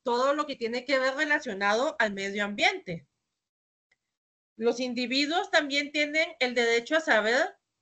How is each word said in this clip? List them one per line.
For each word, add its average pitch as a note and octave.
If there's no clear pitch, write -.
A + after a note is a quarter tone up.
todo B3+
lo D4+
que C#4
tiene A#3
que C4+
ver C4
relacionado B3
al G#3+
medio G3
ambiente. G#3
Los A#3
individuos C4
también C#4+
tienen D4+
el B3
derecho A#3
a D#4+
saber B3+